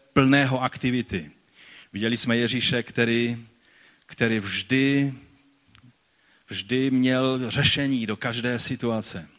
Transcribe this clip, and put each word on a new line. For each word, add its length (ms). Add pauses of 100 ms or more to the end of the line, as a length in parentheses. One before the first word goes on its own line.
(120)
plného 500
aktivity. 680 (600)
Viděli 240
jsme 200
Ježíše, 460
který, 640 (600)
který 320
vždy, 760 (1300)
vždy 420
měl 600
řešení 560
do 100
každé 420
situace. 680 (100)